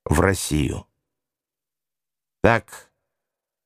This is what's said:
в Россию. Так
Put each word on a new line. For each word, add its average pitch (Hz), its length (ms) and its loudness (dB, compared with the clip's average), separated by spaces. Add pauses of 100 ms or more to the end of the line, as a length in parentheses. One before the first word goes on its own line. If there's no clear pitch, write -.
в 76 160 2
Россию. 76 680 -2 (1500)
Так - 500 -2 (760)